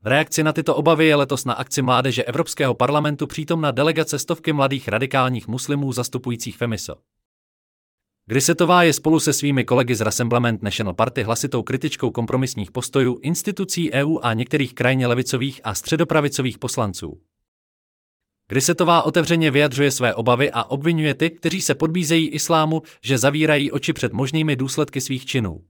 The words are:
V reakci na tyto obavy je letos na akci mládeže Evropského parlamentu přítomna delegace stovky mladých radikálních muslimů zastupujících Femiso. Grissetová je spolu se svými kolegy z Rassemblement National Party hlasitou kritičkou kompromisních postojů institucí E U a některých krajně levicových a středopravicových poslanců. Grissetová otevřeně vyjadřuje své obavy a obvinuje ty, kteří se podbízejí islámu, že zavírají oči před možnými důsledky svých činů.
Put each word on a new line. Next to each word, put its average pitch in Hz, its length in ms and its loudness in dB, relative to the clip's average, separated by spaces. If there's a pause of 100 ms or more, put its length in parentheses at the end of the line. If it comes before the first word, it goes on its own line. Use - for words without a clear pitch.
V 98 40 -10
reakci 151 360 0
na 156 100 2
tyto 156 240 0
obavy 156 300 4
je 151 80 6
letos 139 300 0
na 120 100 -2
akci - 280 -4
mládeže 123 420 2
Evropského 135 500 -2
parlamentu 147 520 0
přítomna 156 440 -2
delegace 156 480 0
stovky 160 340 -4
mladých 135 360 0
radikálních 127 600 0
muslimů 135 440 -4
zastupujících 123 640 -6
Femiso. 113 380 -6 (1300)
Grissetová 165 560 4
je 160 100 6
spolu 156 280 2
se 151 120 0
svými 139 320 0
kolegy 123 300 2
z 107 60 -2
Rassemblement 117 600 0
National 101 320 -4
Party 117 280 -2
hlasitou 117 400 -2
kritičkou 131 480 -4
kompromisních 120 600 -4
postojů 127 520 0
institucí 170 720 -4
E 139 100 2
U 156 180 0
a 117 120 0
některých 127 400 -2
krajně 127 320 0
levicových 127 580 -2
a 107 100 -4
středopravicových 143 840 0
poslanců. 101 640 -6 (1300)
Grissetová 170 540 2
otevřeně 160 480 2
vyjadřuje 139 400 2
své 120 240 0
obavy 120 360 2
a 117 140 -4
obvinuje 151 500 0
ty, 165 160 0
kteří 170 300 -4
se - 140 0
podbízejí 160 540 0
islámu, 156 540 0 (200)
že 131 160 0
zavírají 147 540 2
oči 143 200 -2
před - 200 -2
možnými 139 440 0
důsledky 139 440 -4
svých 131 260 -6
činů. 98 440 -4